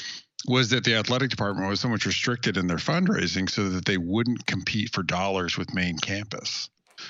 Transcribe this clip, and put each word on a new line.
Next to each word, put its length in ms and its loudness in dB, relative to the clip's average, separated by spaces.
was 240 4
that 140 2
the 100 4
athletic 360 2
department 380 -2
was 120 0
so 80 0
much 160 0
restricted 540 0
in 80 2
their 100 2
fundraising 720 2
so 220 0
that 160 -2
they 100 4
wouldn't 500 0
compete 460 -2
for 100 0
dollars 540 0
with 180 -4
main 240 0
campus, 680 -6